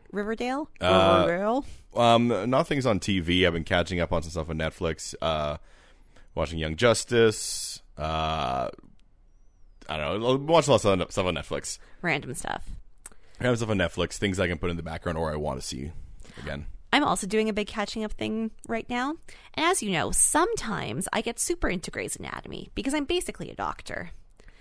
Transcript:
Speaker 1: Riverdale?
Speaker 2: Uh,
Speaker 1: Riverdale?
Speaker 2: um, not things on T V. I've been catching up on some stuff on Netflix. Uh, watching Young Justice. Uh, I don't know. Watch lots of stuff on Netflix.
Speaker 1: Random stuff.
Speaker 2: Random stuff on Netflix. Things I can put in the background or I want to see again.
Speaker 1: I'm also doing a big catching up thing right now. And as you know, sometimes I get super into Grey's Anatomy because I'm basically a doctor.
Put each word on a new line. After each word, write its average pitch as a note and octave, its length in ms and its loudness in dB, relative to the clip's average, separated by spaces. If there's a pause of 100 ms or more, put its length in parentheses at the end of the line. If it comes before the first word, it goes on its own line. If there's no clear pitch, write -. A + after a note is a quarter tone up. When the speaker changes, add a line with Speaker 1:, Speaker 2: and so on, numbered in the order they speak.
(120)
Speaker 1:
Riverdale? A#3+ 580 -4 (100)
Speaker 2:
Uh, F#2+ 480 6
Speaker 1:
Riverdale? G#3 380 0 (300)
Speaker 2:
um, A#2 560 6
not C#3 160 4
things C#3 180 0
on G#2+ 140 4
T G2 200 2
V. F2 280 4
I've E2 60 2
been E2 100 -2
catching F2 360 2
up E2+ 140 0
on E2+ 80 2
some D#2+ 100 -8
stuff D#2+ 180 -4
on D#2+ 100 -4
Netflix. D#2+ 640 -4
Uh, D2+ 360 0 (800)
watching D#2+ 240 -2
Young D#2 160 -2
Justice. - 1040 2 (160)
Uh, D#2 720 -2 (1160)
I D#2 100 -4
don't D#2+ 240 -2
know. B2 160 2
Watch D3 300 4
lots A#2+ 180 6
of F#2 260 2
stuff G2 140 0
on F2 100 0
Netflix. - 420 -6 (240)
Speaker 1:
Random D#3+ 320 -4
stuff. - 300 -6 (760)
Speaker 2:
Random B2 180 2
stuff A2 120 -2
on G#2+ 80 2
Netflix. F2 400 0
Things F#2+ 220 0
I F#2 80 2
can F2 100 -2
put F2+ 120 -2
in E2+ 80 -2
the E2 60 -6
background E2 340 -6
or D#2+ 140 -2
I D2+ 40 -4
want D2 260 -4
to - 40 -8
see C2+ 260 -6 (500)
again. D2 240 -8 (260)
Speaker 1:
I'm C#4 120 4
also F#3 240 0
doing G#3+ 220 0
a G#3+ 40 -2
big G3+ 140 -4
catching A3 360 -6
up G#3+ 100 -6
thing A3 380 -4 (160)
right A3+ 220 -6
now. B3+ 260 -4 (380)
And D#4 120 -2
as F4+ 180 2
you G3+ 80 -2
know, C#3 200 0
sometimes - 1000 2
I A3+ 100 -2
get A#3 180 -6
super - 280 0
into F3 240 -4
Grey's - 240 -6
Anatomy - 580 -10
because C4 200 -2
I'm D4 120 -2
basically F4 460 -4
a - 40 -16
doctor. - 560 -8 (500)